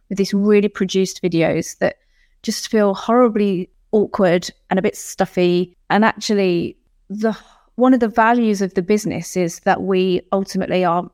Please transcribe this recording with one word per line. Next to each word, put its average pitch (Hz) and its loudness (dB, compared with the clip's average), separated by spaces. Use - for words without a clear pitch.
with 196 -4
these 196 0
really 208 4
produced 190 -2
videos 165 -2
that - -2
just - -8
feel 202 2
horribly 208 0
awkward 185 2
and 190 0
a 185 0
bit - -2
stuffy. 180 -2
And 208 4
actually, 190 -2
the, 214 -4
one 262 4
of 233 0
the 233 0
values 220 2
of 185 -4
the 185 0
business 208 -4
is 175 -4
that 190 0
we 185 0
ultimately 190 -2
are 175 -2